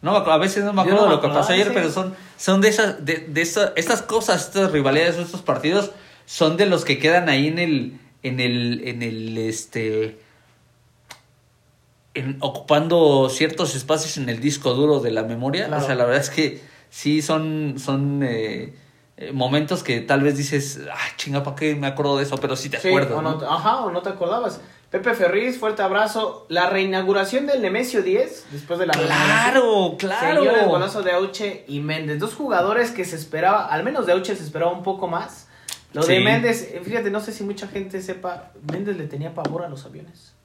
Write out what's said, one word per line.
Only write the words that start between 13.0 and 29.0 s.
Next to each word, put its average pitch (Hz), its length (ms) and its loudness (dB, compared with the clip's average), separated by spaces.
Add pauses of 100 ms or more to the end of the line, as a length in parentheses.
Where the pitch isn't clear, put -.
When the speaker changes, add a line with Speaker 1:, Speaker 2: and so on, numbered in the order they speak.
Speaker 1:
ciertos 151 460 -2
espacios 156 420 -2
en 127 120 -4
el 113 100 -4
disco 139 340 0
duro 143 260 4
de 120 120 0
la 110 120 -2
memoria. 117 440 -4
Speaker 2:
Claro. 151 160 -2
Speaker 1:
O - 20 -2
sea, 135 100 0
la 123 100 2
verdad 131 160 2
es - 80 -4
que 151 320 -2 (280)
sí 151 320 0
son, 156 560 -2
son, 143 460 -2
eh, 110 500 -4 (440)
eh, - 140 -12
momentos 139 500 0
que 120 200 -2
tal 139 220 2
vez 143 140 4
dices, 139 440 -4 (100)
"Ah, - 60 -10 (200)
chinga, 139 260 -4
¿para 139 120 -8
qué 151 200 -2
me 143 120 -4
acuerdo 139 300 0
de 139 60 0
eso?". 139 140 -4
Pero 135 200 -2
sí 143 120 -8
te - 100 -6
Speaker 2:
Sí, - 100 0
Speaker 1:
acuerdas, 190 240 4
Speaker 2:
o 151 80 -2
no 156 100 -2
Speaker 1:
¿no? 156 60 -4
Speaker 2:
te, - 80 -6
ajá, 208 360 0
o 202 100 -2
no 175 100 -4
te 196 80 -6
acordabas. 190 500 -4 (320)
Pepe 214 220 -2
Ferriz, 220 440 0
fuerte 214 240 -2
abrazo. 208 680 0
La 170 220 0
reinauguración 190 760 0
del 277 140 2
Nemesio 214 400 0
diez, 196 500 0
después 147 280 -6
de 180 80 2
la 160 60 2
Speaker 1:
Claro, 180 1040 2